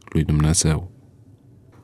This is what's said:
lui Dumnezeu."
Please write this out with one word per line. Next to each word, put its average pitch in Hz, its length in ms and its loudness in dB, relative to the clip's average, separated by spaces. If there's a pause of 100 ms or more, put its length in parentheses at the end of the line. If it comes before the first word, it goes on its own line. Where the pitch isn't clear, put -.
lui 78 200 -2
Dumnezeu." 80 680 0 (920)